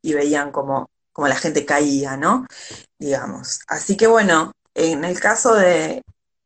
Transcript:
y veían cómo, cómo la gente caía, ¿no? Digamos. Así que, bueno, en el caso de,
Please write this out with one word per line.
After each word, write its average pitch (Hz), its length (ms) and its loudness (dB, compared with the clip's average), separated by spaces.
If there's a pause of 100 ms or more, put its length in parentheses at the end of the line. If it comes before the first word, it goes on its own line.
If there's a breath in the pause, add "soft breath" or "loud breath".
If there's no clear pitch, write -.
y 156 120 -4
veían 147 380 0
cómo, 139 380 -4 (240)
cómo 147 160 -2
la 131 80 0
gente 151 260 -2
caía, 139 540 0
¿no? 165 280 0 (520 loud breath)
Digamos. - 680 -6
Así 156 280 -4
que, 220 120 4
bueno, 196 440 4 (220)
en 160 320 0
el 180 160 -4
caso 226 320 2
de, 180 480 2 (440)